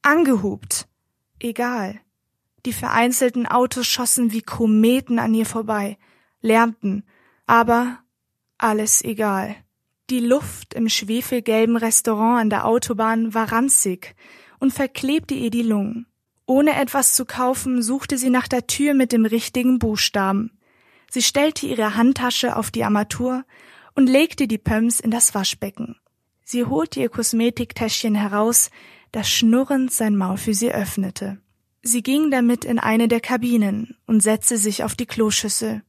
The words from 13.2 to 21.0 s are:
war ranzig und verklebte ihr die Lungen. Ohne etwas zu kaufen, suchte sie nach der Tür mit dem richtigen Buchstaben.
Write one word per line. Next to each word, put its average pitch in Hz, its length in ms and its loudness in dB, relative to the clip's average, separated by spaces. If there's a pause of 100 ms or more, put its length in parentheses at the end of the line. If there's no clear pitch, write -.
war 220 180 -2
ranzig 220 640 0 (440)
und 269 140 0
verklebte 277 600 -2
ihr 240 160 -2
die 233 140 -2
Lungen. 220 440 -2 (380)
Ohne 285 300 4
etwas - 380 0
zu 254 120 -2
kaufen, 254 560 -2
suchte 262 360 -2
sie 254 120 0
nach 247 180 2
der 247 200 -2
Tür 294 260 0
mit 262 180 4
dem 226 140 4
richtigen 240 540 0
Buchstaben. 208 720 0 (600)